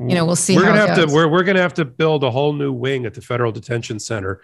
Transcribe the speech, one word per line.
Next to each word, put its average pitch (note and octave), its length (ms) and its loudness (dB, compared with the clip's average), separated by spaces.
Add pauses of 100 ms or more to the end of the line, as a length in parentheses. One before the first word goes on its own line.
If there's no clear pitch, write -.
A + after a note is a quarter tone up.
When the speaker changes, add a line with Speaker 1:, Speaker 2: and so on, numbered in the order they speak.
Speaker 1:
you F3+ 80 0
know, E3+ 80 2
we'll E3+ 140 0
see - 180 0
Speaker 2:
we're F3+ 80 6
Speaker 1:
how G3+ 60 4
Speaker 2:
gonna G#3 140 4
Speaker 1:
it F#3+ 40 2
Speaker 2:
have E3+ 100 2
to, E3+ 100 4
Speaker 1:
goes. C#3+ 60 0
Speaker 2:
we're, D#3+ 140 4
we're F3 160 2
gonna F#3 180 2
have F3+ 120 -2
to E3+ 100 0
build D3+ 400 -2
a B2+ 80 2
whole C#3+ 220 0
new C#3+ 180 -4
wing B2+ 340 -4
at G#2+ 100 -10
the A#2+ 60 -16
Federal A#2+ 300 -2
Detention A#2 480 -8
Center G2 440 -8